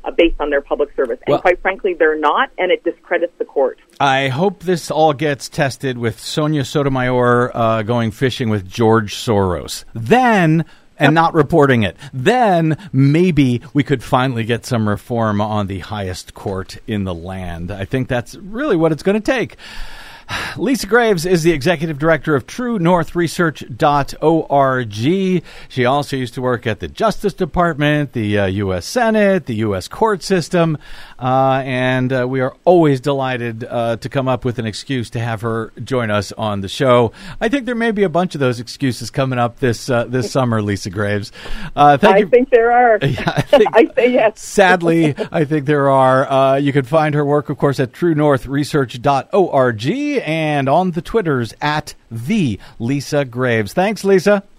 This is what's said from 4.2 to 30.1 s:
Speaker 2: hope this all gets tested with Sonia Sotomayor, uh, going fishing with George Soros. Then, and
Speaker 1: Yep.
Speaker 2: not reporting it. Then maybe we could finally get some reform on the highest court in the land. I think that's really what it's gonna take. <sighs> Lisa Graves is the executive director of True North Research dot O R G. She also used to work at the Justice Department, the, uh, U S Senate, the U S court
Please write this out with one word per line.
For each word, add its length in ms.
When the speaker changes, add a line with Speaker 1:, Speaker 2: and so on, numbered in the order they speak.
Speaker 2:
hope 360
this 280
all 220
gets 360
tested 480
with 220
Sonia 440
Sotomayor, 920
uh, 280
going 300
fishing 380
with 200
George 460
Soros. 680
Then, 680
and 100
Speaker 1:
Yep. 40
Speaker 2:
not 200
reporting 500
it. 140
Then 640
maybe 680
we 100
could 200
finally 420
get 200
some 220
reform 540
on 260
the 120
highest 540
court 440
in 160
the 100
land. 580
I 140
think 220
that's 280
really 420
what 140
it's 120
gonna 160
take. 380
<sighs> 280
Lisa 300
Graves 380
is 180
the 100
executive 440
director 380
of 100
True 340
North 360
Research 480
dot 480
O 280
R 340
G. 580
She 160
also 320
used 160
to 80
work 260
at 140
the 80
Justice 440
Department, 760
the, 280
uh, 80
U 260
S 120
Senate, 600
the 100
U 180
S 140
court 360